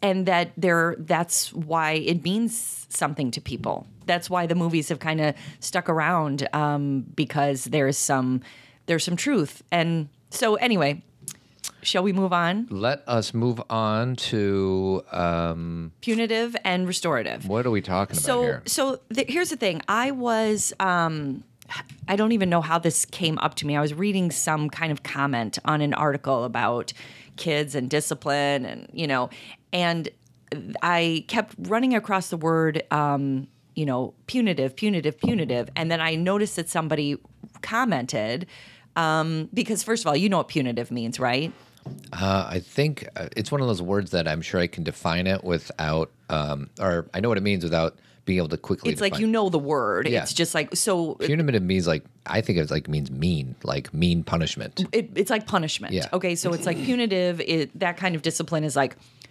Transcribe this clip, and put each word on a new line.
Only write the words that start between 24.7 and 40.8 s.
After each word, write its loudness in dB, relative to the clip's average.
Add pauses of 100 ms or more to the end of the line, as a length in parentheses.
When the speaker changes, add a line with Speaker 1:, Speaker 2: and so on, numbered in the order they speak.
Speaker 1:
of -4
comment -2
on 2
an 2
article 0
about 0 (440)
kids -2
and -2
discipline 0
and, -12
you -4
know, 0 (420)
and 0 (760)
I 2
kept -2
running 2
across 0
the -4
word, 2
um, 2 (280)
you 0
know, 0 (140)
punitive, 0
punitive, 0
punitive. 0
And -2
then 0
I 0
noticed 0
that -4
somebody 0 (460)
commented, -2 (500)
um, 0
because -2
first -2
of 0
all, 4
you 4
know 4
what -2
punitive -2